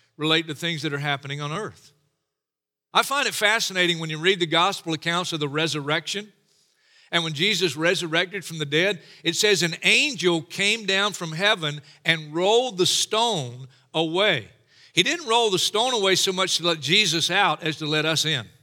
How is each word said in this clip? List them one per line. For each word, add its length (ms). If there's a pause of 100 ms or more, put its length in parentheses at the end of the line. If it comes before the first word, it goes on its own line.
(160)
relate 300
to 80
things 280
that 120
are 40
happening 440
on 100
earth. 400 (1000)
I 80
find 260
it 60
fascinating 640
when 100
you 80
read 240
the 60
gospel 480
accounts 400
of 60
the 80
resurrection, 840 (800)
and 120
when 100
Jesus 420
resurrected 680
from 100
the 80
dead, 380 (200)
it 140
says 260
an 200
angel 580
came 460
down 260
from 200
heaven 500 (240)
and 280
rolled 440
the 80
stone 840 (240)
away. 560 (440)
He 100
didn't 240
roll 240
the 80
stone 340
away 220
so 180
much 260
to 40
let 160
Jesus 500
out 360
as 140
to 80
let 180
us 200
in. 220 (160)